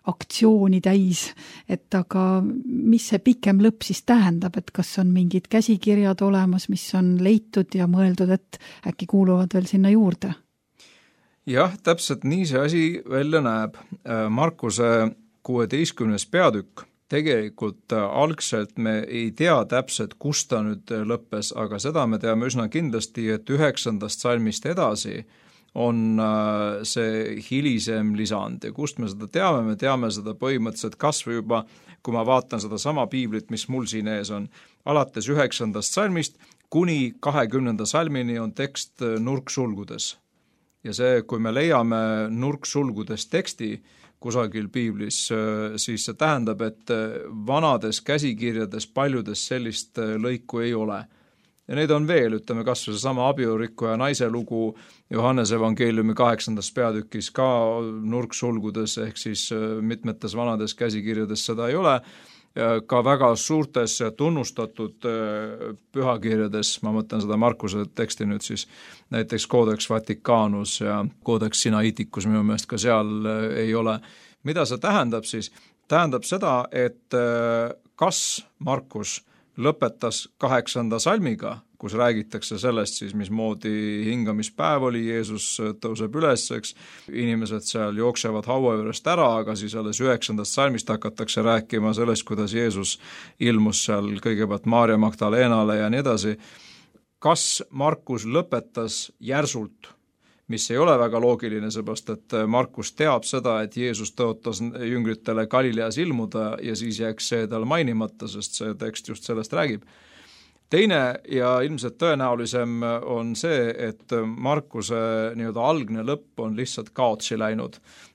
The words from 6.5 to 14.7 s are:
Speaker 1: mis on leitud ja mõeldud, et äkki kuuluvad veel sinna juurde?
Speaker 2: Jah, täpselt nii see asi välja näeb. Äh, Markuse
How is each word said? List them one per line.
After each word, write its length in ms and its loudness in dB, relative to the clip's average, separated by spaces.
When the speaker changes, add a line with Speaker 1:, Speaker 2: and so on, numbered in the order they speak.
Speaker 1:
mis 140 -2
on 220 4
leitud 560 4
ja 140 2
mõeldud, 420 4
et 280 -2
äkki 220 -6
kuuluvad 440 6
veel 160 2
sinna 220 6
juurde? 420 4
Speaker 2:
Jah, 360 4
täpselt 420 0
nii 220 2
see 140 2
asi 240 2
välja 340 2
näeb. 340 0
Äh, 260 -2
Markuse 800 2